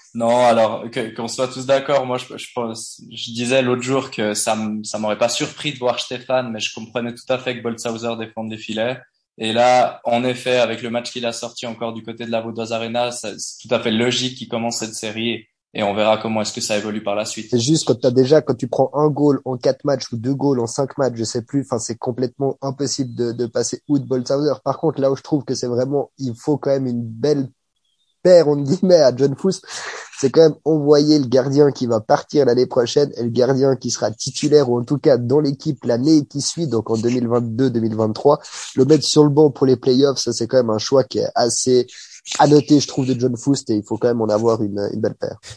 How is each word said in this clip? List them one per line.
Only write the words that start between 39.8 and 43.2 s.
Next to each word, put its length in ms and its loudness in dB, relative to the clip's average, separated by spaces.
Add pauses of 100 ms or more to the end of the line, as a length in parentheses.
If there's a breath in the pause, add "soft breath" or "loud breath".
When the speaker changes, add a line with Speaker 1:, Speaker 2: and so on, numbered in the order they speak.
Speaker 1:
ça 160 -4
c'est 120 -2
quand 120 2
même 120 2
un 60 0
choix 260 2
qui 160 -4
est 160 -2
assez 520 2 (520 loud breath)
à 80 6
noter, 320 6
je 80 0
trouve, 180 -4
de 140 0
John 180 0